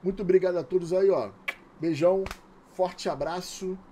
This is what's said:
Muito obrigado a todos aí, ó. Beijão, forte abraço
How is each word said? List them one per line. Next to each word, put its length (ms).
Muito 220
obrigado 340
a 60
todos 280
aí, 200
ó. 200
Beijão, 440
forte 340
abraço 680